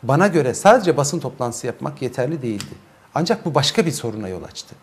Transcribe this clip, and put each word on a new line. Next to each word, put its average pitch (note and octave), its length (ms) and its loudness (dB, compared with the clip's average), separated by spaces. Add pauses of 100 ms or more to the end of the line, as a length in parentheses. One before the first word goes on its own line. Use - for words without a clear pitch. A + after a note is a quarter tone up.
Bana C#3+ 240 4
göre D3+ 280 2
sadece F#3+ 420 6
basın C#3+ 240 -2
toplantısı B2 460 -8
yapmak C3+ 360 -8
yeterli C3 400 -4
değildi. G#2+ 320 -6 (400)
Ancak E3+ 300 -2
bu D#3 100 -4
başka D3 320 2
bir D#3 40 0
soruna G#2+ 380 -6
yol F#2 140 -8
açtı. - 400 -18